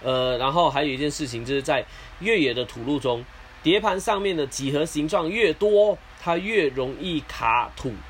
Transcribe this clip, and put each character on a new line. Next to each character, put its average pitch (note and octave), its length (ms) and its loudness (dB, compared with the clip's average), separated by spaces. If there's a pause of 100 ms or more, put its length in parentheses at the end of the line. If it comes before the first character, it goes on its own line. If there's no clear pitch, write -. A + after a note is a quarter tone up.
呃， B2+ 340 0
然 C3+ 140 0
后 E3 180 4
还 C#3 140 0
有 D3 60 0
一 C3 80 -4
件 D3 120 -2
事 D3 160 -6
情， A#2 180 -6
就 C3+ 120 -2
是 C#3 60 0
在 C3+ 220 0 (360)
越 G#3 200 2
野 B2+ 140 2
的 B2 120 -2
土 A#2 180 -12
路 C#3+ 160 -2
中， B2 260 -2 (380)
碟 F#3+ 160 4
盘 G3 200 0
上 G3+ 220 0
面 G3 160 -2
的 D3 80 0
几 C3+ 260 -4
何 D3 140 2
形 D3+ 220 -4
状 E3 200 0
越 G3+ 260 2
多， G#3 440 4 (240)
它 E3+ 160 0
越 F#3+ 300 0
容 C3 320 -2
易 D#3+ 280 -2
卡 A#2 480 0
土。 B2 180 -6 (160)